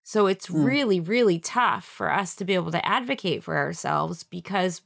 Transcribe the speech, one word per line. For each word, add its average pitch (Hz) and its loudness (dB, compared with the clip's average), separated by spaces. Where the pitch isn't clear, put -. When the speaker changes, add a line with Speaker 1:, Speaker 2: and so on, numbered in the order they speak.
Speaker 1:
So 208 2
it's 190 -2
Speaker 2:
Mm. 156 2
Speaker 1:
really, 214 4
really 190 4
tough 190 -2
for 185 -4
us 180 -2
to 196 -8
be 190 0
able 165 -2
to 165 -2
advocate 233 -2
for 160 -4
ourselves 156 -2
because 180 -4